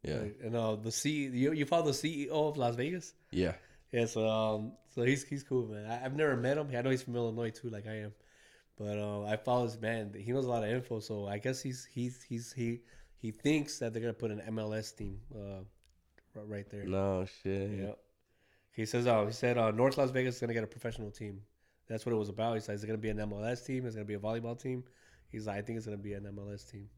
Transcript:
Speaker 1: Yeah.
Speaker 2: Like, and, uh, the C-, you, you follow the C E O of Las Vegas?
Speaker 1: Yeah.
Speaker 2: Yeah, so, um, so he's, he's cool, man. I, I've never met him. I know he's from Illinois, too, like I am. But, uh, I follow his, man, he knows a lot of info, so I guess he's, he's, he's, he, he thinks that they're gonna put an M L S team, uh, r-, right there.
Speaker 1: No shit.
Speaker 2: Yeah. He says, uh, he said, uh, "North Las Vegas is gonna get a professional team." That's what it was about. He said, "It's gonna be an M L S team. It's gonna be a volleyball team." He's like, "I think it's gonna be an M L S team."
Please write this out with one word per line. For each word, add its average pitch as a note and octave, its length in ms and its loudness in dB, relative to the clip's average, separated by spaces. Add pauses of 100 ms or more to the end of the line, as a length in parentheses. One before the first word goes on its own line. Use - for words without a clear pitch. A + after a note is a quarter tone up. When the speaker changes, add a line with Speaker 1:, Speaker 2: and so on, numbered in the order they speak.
Speaker 1:
Yeah. D3 160 0
Speaker 2:
Like, G#2 240 -4
and, A2+ 120 -2
uh, A2 200 2
the A2 160 -4
C-, C#3+ 360 0
you, C3 240 4
you D3+ 140 2
follow E3+ 200 4
the C#3 80 4
C D3+ 320 -2
E - 40 -4
O D3+ 180 4
of D3+ 80 -2
Las A#2+ 200 2
Vegas? D#3+ 380 -2 (180)
Speaker 1:
Yeah. F2 220 2 (380)
Speaker 2:
Yeah, A#2 140 4
so, A2 220 2
um, A2 440 2 (200)
so A#2+ 100 0
he's, C3 200 4
he's C#3 220 -6
cool, B2 240 0
man. G#2+ 180 -8
I, A#2+ 180 -4
I've C3 120 -2
never D3 200 4
met B2+ 220 2
him. D3 180 -2
I A#2+ 60 0
know C3 80 4
he's B2+ 140 4
from A#2+ 100 -4
Illinois, A#2 360 0
too, A#2 200 -8
like G#2+ 160 -8
I A2 120 -4
am. G#2+ 140 -6 (640)
But, G#2 220 -2
uh, G#2 240 0
I G#2+ 140 2
follow B2 300 4
his, A2+ 140 -4
man, A2 380 0
he G#2+ 140 -2
knows C3 140 2
a - 20 0
lot A#2 160 2
of G#2 60 2
info, B2 280 0
so G2+ 300 -4
I G#2 100 -2
guess C3 240 -2
he's, B2+ 220 -6
he's, B2 400 -4
he's, A#2 280 -6
he, A#2+ 280 -2 (380)
he A2+ 120 -6
thinks D3 480 2
that A#2 140 -2
they're A2+ 100 -2
gonna A#2 100 0
put A2 200 -2
an G#2 80 -4
M A2 180 -4
L G#2+ 160 -2
S A2 160 -4
team, G#2 300 -8 (120)
uh, G2+ 260 -8 (760)
r-, G#2+ 80 -12
right G2+ 260 -8
there. G2+ 140 -8
Speaker 1:
No F#2+ 400 2 (200)
shit. G2 260 0
Speaker 2:
Yeah. G2+ 220 -4 (800)
He A2+ 120 -2
says, A#2+ 220 2
uh, A2 200 6
he A2 60 -2
said, A#2+ 240 2
uh, A2+ 140 4
"North B2 260 4
Las C3+ 140 4
Vegas B2+ 240 2
is - 60 -8
gonna A#2 140 0
get A2+ 100 2
a - 20 -6
professional A2 460 -6
team." G2+ 280 -8 (480)
That's A2+ 160 -6
what A#2+ 80 2
it A2+ 60 4
was G#2+ 100 2
about. A2+ 260 0
He A2 60 2
said, G#2 140 -4
"It's G#2 100 -6
gonna A2 140 0
be A2 120 0
an G#2 100 0
M G#2 120 -2
L G#2 120 -4
S A#2+ 200 -2
team. B2+ 220 -2
It's A2+ 80 -4
gonna G#2 100 -6
be G#2 100 -4
a G2+ 40 -2
volleyball A#2 420 -2
team." B2+ 220 -4 (460)
He's G#2+ 180 -6
like, G2+ 120 -2
"I G#2 40 -4
think A2+ 140 -4
it's A2+ 100 -4
gonna G#2 100 -4
be G2+ 180 -6
an G2+ 120 -8
M G2+ 140 -10
L G2+ 120 -8
S G2+ 120 -10
team." G2+ 340 -14